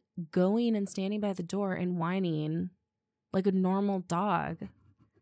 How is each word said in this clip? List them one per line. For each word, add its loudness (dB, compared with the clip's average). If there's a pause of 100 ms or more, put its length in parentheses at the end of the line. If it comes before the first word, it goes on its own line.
(320)
going 4
and 0
standing -2
by -2
the -6
door -2
and -2
whining 0 (640)
like 2
a 4
normal 2
dog, -2 (640)